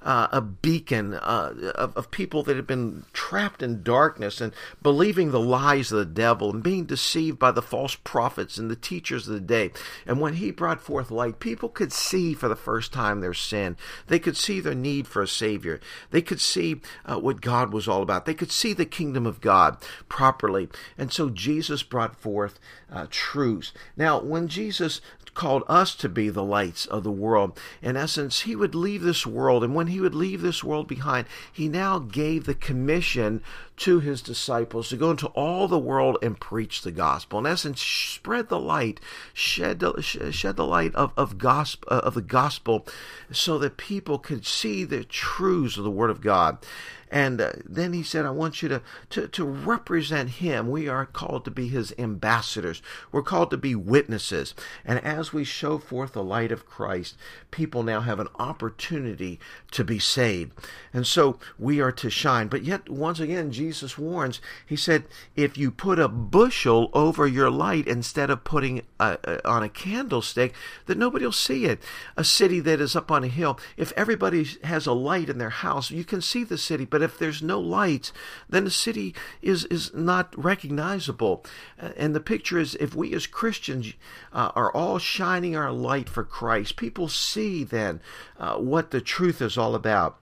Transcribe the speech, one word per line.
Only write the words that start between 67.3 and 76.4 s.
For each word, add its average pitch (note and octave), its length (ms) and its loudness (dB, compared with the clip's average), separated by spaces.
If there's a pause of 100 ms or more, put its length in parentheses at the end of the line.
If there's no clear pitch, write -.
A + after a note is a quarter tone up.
light D#3 380 2
instead C3 420 0
of B2+ 140 0
putting C3+ 400 0 (160)
a, G#2 240 2
a, - 260 -2
on A2+ 140 4
a G#2 60 -2
candlestick, F#3 840 -2 (320)
that F#3 120 -2
nobody B3 280 2
will A#3 60 0
see C4 340 0
it." D#3 160 0 (340)
A D#3+ 80 0
city F3+ 360 6
that D3+ 200 4
is C#3+ 160 0
up - 140 -2
on D3 140 4
a B2+ 40 -2
hill, C#3 320 0 (180)
if - 160 -4
everybody F#3+ 520 2 (180)
has D#3 220 -2
a C3 80 2
light D3 340 0
in C3 120 -4
their A2+ 100 -2
house, C#3 400 -2
you E3 140 -6
can F#3 180 -4
see A#3+ 220 -2